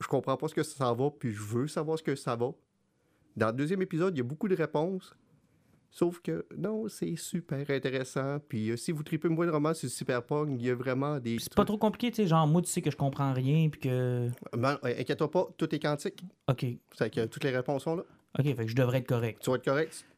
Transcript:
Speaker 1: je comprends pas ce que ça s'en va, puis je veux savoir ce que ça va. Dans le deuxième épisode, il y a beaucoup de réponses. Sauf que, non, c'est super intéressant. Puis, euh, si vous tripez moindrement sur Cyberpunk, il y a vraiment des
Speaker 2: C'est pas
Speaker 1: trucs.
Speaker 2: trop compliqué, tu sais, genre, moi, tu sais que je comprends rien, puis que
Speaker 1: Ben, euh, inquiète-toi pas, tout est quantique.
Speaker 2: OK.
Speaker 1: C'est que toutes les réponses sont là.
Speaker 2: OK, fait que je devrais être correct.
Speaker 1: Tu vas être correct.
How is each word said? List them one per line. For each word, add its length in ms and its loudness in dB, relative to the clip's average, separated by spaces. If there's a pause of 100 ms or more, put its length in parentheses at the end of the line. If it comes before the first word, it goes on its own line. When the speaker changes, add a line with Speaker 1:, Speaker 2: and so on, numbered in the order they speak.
Speaker 1:
je 60 -4
comprends 300 0
pas 120 -4
ce 60 -10
que 80 2
ça 140 -8
s'en 180 2
va, 160 2
puis 220 -4
je 100 -6
veux 240 -2
savoir 320 -2
ce 60 -14
que 100 0
ça 220 -2
va. 160 0 (840)
Dans 120 4
le 60 2
deuxième 280 0
épisode, 320 0
il 40 0
y 20 2
a 40 -2
beaucoup 240 -4
de 60 2
réponses. 600 -2 (760)
Sauf 300 0
que, 260 -6 (100)
non, 320 -4
c'est 280 -6
super 520 -6
intéressant. 720 -2 (100)
Puis, 220 -2
euh, 60 0
si 160 -4
vous 100 -4
tripez 260 -2
moindrement 460 2
sur 160 -6
Cyberpunk, 580 -2 (100)
il 80 -2
y 40 4
a 40 2
vraiment 440 0
des 200 -2
Speaker 2:
C'est 120 -6
pas 140 6
Speaker 1:
trucs. 40 4
Speaker 2:
trop 100 0
compliqué, 320 2
tu 120 -6
sais, 40 4
genre, 200 6
moi, 160 6
tu 80 -4
sais 100 0
que 100 2
je 60 -2
comprends 380 0
rien, 340 4
puis 140 -4
que 460 2 (280)
Speaker 1:
Ben, 280 2
euh, 140 0
inquiète-toi 320 0
pas, 180 2 (100)
tout 160 -2
est 40 -2
quantique. 460 -4 (240)
Speaker 2:
OK. 160 0 (300)
Speaker 1:
C'est 160 0
que 160 0
toutes 180 -6
les 60 2
réponses 340 -2
sont 120 0
là. 80 -6 (340)
Speaker 2:
OK, 80 2
fait 100 0
que 120 -2
je 80 -4
devrais 220 4
être 100 -2
correct. 340 0
Speaker 1:
Tu 80 0
vas 60 4
être 80 -10
correct. 420 0 (120)